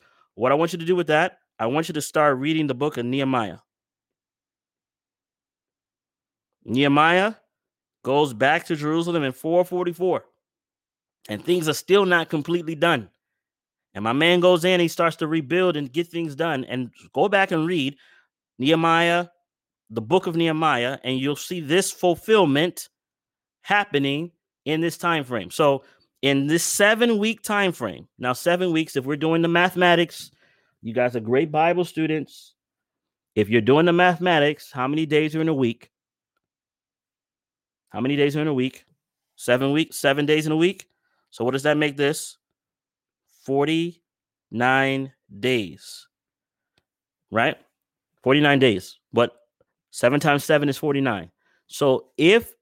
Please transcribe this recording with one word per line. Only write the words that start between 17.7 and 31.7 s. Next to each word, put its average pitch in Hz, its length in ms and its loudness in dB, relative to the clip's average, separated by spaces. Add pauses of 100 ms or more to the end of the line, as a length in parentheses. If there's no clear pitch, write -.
Nehemiah, 165 680 2 (640)
the 110 120 -6
book 165 240 0
of 165 100 -4
Nehemiah, 156 680 0
and 131 140 -4
you'll 139 180 -2
see 180 240 -10
this 165 300 0
fulfillment 175 1000 0 (720)
happening 156 680 -2 (340)
in 156 160 -2
this 170 160 -4
time 165 260 -2
frame. 113 260 -6
So 139 340 2 (360)
in 139 260 2
this 160 180 0
seven-week 220 800 2
time 202 300 -2
frame, 92 360 -10 (100)
now 123 160 -2
seven 175 380 0
weeks, 160 240 -2
if 131 100 -4
we're 151 100 -4
doing 160 240 0
the 170 80 0
mathematics, 175 840 2 (500)
you 113 100 -10
guys 123 240 -2
are 113 40 -4
great 127 300 0
Bible 170 340 2